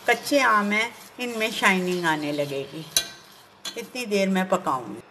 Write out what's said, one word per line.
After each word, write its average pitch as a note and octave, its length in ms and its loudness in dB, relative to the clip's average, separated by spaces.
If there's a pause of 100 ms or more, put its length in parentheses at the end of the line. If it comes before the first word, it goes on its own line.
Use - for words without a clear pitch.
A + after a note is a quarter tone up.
कच्चे A#3+ 360 2
आम G#3 300 4
हैं A3 180 0 (300)
इनमें A3+ 320 -4
shining F3+ 540 2
आने D3+ 260 0
लगेगी। C#3+ 520 -4 (920)
इतनी B3 280 -8
देर G3 240 2
मैं F#3 200 2
पकाऊँगी। C3 600 -2